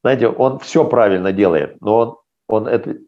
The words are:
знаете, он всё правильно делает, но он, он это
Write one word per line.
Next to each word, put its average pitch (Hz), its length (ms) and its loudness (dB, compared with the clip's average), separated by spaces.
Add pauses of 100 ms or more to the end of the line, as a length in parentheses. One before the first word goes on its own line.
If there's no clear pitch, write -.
знаете, 123 260 2
он 131 300 -2
всё - 260 0
правильно 98 460 2
делает, 90 500 0
но 107 180 0
он, 117 180 -2 (320)
он 110 200 -2
это - 280 -4 (120)